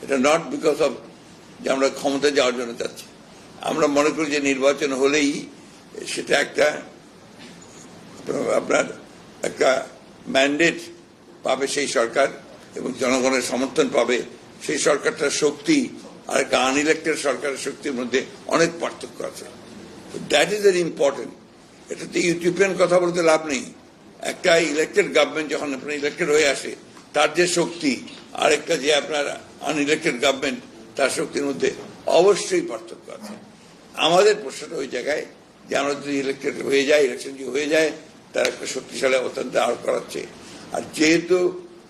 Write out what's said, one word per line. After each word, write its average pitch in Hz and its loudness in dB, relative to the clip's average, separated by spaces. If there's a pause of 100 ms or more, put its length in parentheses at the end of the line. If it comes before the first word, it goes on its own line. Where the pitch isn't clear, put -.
এটা - -2
not 147 2
because 147 0
of 143 2 (680)
যে - -2
আমরা 135 2
ক্ষমতায় 139 0
যাওয়ার 127 2
জন্য 120 -6
চাচ্ছি। - -8 (560)
আমরা 151 2
মনে 147 4
করি 147 -2
যে 147 0
নির্বাচন 139 2
হলেই 143 2 (600)
সেটা - 0
একটা 147 0 (1800)
আপনার 135 2 (580)
একটা - 0 (420)
ম্যান্ডেট 143 2 (640)
পাবে 131 0
সেই 135 -2
সরকার 131 2 (460)
এবং 123 -6
জনগণের 131 2
সমর্থন 131 0
পাবে। 123 2 (440)
সেই 156 -2
সরকারটার 147 0
শক্তি 147 2 (380)
আর - 0
একটা 131 2
আনইলেক্টেড 147 0
সরকারের 135 -2
শক্তির 143 -6
মধ্যে 123 -2 (220)
অনেক 165 2 (100)
পার্থক্য - -8
আছে। - -12 (880)
That 147 4
is 202 -2
very 180 6
important। 139 0 (600)
এটা - -8
তো - -2
ইউটোপিয়ান 175 2
কথা 180 4
বলতে 175 0
লাভ 156 4
নেই। 127 -4 (560)
একটা 170 2
ইলেক্টেড 156 0
গভর্নমেন্ট, 147 2
যখন 143 -4
আপনার 135 -8
ইলেক্টেড 147 -2
হয়ে 147 4
আসে, 117 -4 (360)
তার 151 2
যে 175 4
শক্তি 151 0 (320)
আর - 4
একটা 156 2
যে 143 2
আপনার 143 -2 (200)
আনইলেক্টেড 147 0
গভর্নমেন্ট, 135 0 (380)
তার 127 2
শক্তির 143 -4
মধ্যে 135 -2 (360)
অবশ্যই 180 4
পার্থক্য - -10
আছে। - -14 (640)
আমাদের 185 4
প্রশ্নটা 147 -12
ওই 135 -6
জায়গায় 127 -4 (420)
যে 120 -2
আমরা 143 0
যদি 139 -4
ইলেক্টেড 135 -4
হয়ে 135 2
যাই, 147 6
ইলেকশন 127 -2
যদি 135 -12
হয়ে 135 -2
যায়, 156 2 (400)
তার - 2
একটা - -6
শক্তিশালী - -2
অবস্থান 127 -2
দাঁড় 120 0
করাচ্ছে। - -4 (460)
আর - -4 (120)
যেহেতু 170 2 (300)